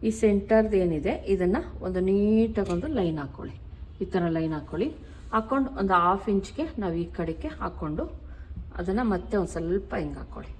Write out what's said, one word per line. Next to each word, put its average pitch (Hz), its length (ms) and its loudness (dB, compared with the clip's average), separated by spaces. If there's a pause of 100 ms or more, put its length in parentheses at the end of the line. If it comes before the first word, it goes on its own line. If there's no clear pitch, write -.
ಈ 226 80 4
ಸೆಂಟರ್‌ದು 214 640 4
ಏನಿದೆ 175 500 2
ಇದನ್ನ 185 300 4 (240)
ಒಂದು 185 200 -2
ನೀಟಾಗಿ 202 720 4
ಒಂದು 175 140 0
ಲೈನ್ 175 320 0
ಹಾಕ್ಕೊಳ್ಳಿ, - 360 -10 (460)
ಈ 196 40 0
ಥರ 175 240 0
ಲೈನ್ 160 240 0
ಹಾಕ್ಕೊಳ್ಳಿ. 156 360 -2 (440)
ಹಾಕ್ಕೊಂಡು 262 460 2
ಒಂದು 190 140 2
ಹಾಫ್ 180 360 4
ಇಂಚ್‌ಗೆ 208 380 0 (120)
ನಾವು 185 160 -2
ಈ 170 100 -2
ಕಡೆಗೆ 165 440 -6
ಹಾಕ್ಕೊಂಡು 175 560 -6 (720)
ಅದನ್ನ 190 260 0
ಮತ್ತೆ 208 340 0
ಒಂದ್ 180 120 2
ಸ್ವಲ್ಪ 170 460 -2
ಹಿಂಗ್ 147 220 -4
ಹಾಕ್ಕೊಳ್ಳಿ. - 440 -12